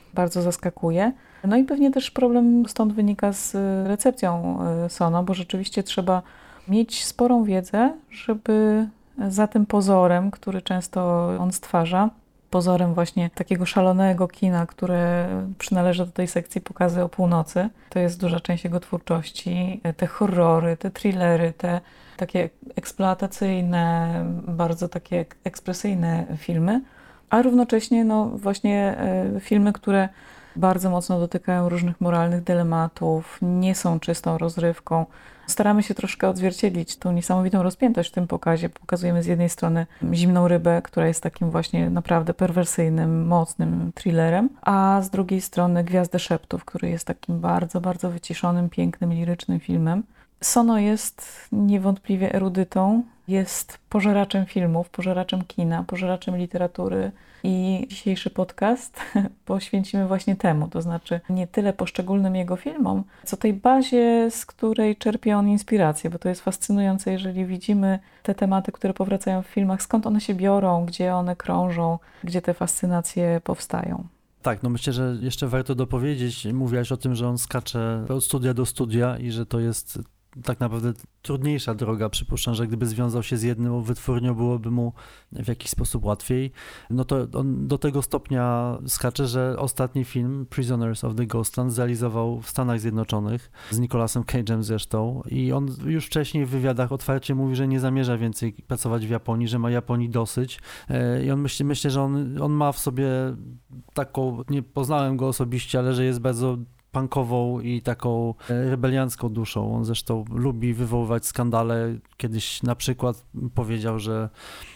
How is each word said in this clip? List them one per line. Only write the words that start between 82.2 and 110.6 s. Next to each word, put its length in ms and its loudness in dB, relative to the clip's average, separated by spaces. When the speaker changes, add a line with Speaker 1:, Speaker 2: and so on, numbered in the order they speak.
Speaker 2:
że 120 -2
gdyby 200 -2
związał 360 -2
się 140 -4
z 60 -2
jedną 400 0
wytwórnią, 520 -2
byłoby 360 -2
mu 220 0
w 160 -8
jakiś 220 -6
sposób 340 -4
łatwiej. 480 -2
No 140 0
to 280 0
on 360 -2
do 100 0
tego 240 0
stopnia 760 -2
skacze, 400 -2
że 320 -2
ostatni 460 -2
film, 460 -4
Prisoners 540 -2
of 100 -4
the 120 -2
Ghostland, 460 -2
zrealizował 680 -2
w 100 -14
Stanach 300 -2
Zjednoczonych, 680 -4
z 80 0
Nicolasem 440 0
Cage'em 400 -2
zresztą. 680 -4
I 220 -2
on 160 -2
już 220 -2
wcześniej 400 -2
w 40 -6
wywiadach 420 0
otwarcie 420 -2
mówi, 220 0
że 120 0
nie 120 0
zamierza 380 0
więcej 340 -4
pracować 540 -4
w 40 -2
Japonii, 380 -2
że 100 -2
ma 120 0
Japonii 380 0
dosyć. 520 -4
E, 360 0
i 60 0
on 100 0
myśli, 240 -2
myślę, 260 0
że 120 0
on, 400 -2
on 100 0
ma 200 2
w 60 -10
sobie 320 -2
taką, 560 -4
nie 120 -2
poznałem 540 -2
go 120 0
osobiście, 500 -2
ale 160 0
że 100 0
jest 160 0
bardzo 380 0
punkową 680 -2
i 220 -4
taką, 520 -2
e, 200 0
rebeliancką 580 0
duszą. 480 -4
On 80 -2
zresztą 460 -4
lubi 440 -2